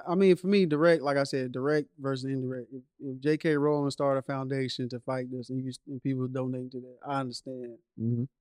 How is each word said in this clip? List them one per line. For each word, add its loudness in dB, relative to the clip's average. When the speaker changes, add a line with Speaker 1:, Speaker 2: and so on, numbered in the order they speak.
Speaker 1:
I 0
mean, 8
for -4
me, 6
direct, 6
like 2
I 4
said, -2
direct 0
versus -2
indirect. -4
If, -12
if -8
J 2
K 2
Rowling 2
started 0
a -4
foundation -4
to -8
fight -6
this, -8
and -4
you, -6
and -10
people -2
donate -4
to -10
that, -16
I -2
understand -8
Speaker 2:
Mm-hmm. 0